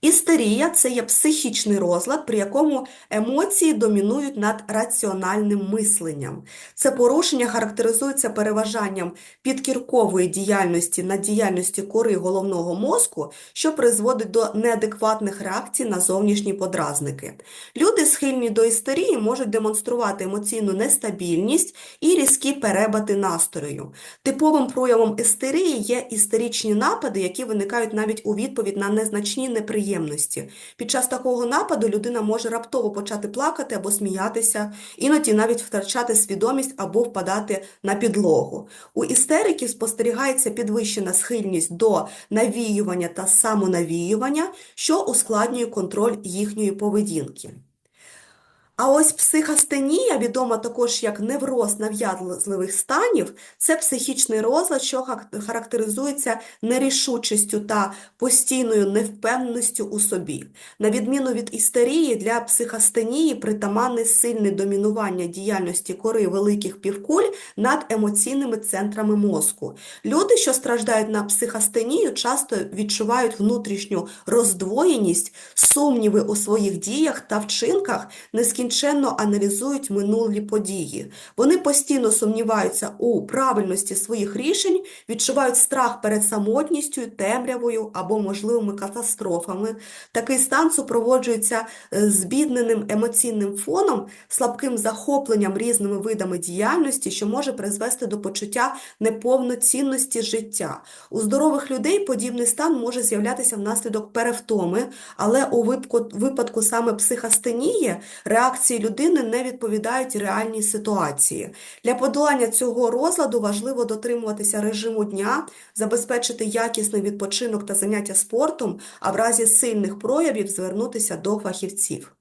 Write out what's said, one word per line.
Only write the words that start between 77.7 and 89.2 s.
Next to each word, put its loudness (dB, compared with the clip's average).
нескінченно 2
аналізують 0
минулі 2
події. -4
Вони 6
постійно 2
сумніваються 0
у 0
правильності 0
своїх -2
рішень, 2
відчувають 2
страх 2
перед 0
самотністю, 0
темрявою -2
або -2
можливими -2
катастрофами. -4